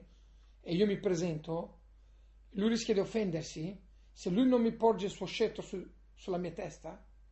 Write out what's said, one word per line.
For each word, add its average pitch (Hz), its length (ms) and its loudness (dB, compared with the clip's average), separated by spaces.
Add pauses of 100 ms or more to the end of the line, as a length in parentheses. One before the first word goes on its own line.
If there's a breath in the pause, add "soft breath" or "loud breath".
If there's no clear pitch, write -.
(600)
e 175 140 -2
io 202 100 6
mi 202 140 2
presento, 165 800 -2 (720)
lui 208 180 2
rischia 226 240 2
di 196 60 2
offendersi. 180 840 -2 (300)
Se - 180 -6
lui 226 180 4
non 247 140 6
mi 226 120 4
porge 214 320 2
il 185 60 -2
suo - 140 -8
scettro - 380 -2
su-, - 280 -10 (220)
sulla 185 240 -4
mia 180 140 -4
testa, 180 520 -12 (280)